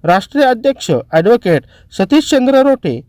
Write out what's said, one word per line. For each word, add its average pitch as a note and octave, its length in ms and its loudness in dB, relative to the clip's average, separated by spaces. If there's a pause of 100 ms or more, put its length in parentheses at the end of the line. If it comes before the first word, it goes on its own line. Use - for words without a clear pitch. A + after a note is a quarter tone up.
राष्ट्रीय G3 400 0
अध्यक्ष C4 460 -2 (220)
ॲडव्होकेट E3+ 500 0 (360)
सतीशचंद्र C#4 560 0
रोटे C4 540 0